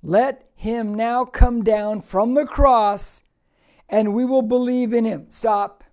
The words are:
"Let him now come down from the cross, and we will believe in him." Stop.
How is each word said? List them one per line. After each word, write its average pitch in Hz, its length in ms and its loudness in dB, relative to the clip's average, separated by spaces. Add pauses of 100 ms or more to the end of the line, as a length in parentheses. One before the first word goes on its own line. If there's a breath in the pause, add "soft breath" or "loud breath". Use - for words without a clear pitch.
"Let 233 540 -2
him 220 380 -6
now 240 300 -2
come 240 380 2
down 214 380 0
from 220 340 0
the 294 100 2
cross, 233 800 0 (640)
and 208 260 0
we 240 100 0
will 262 180 2
believe 247 500 0
in 240 120 2
him." 202 260 -6
Stop. 202 640 -4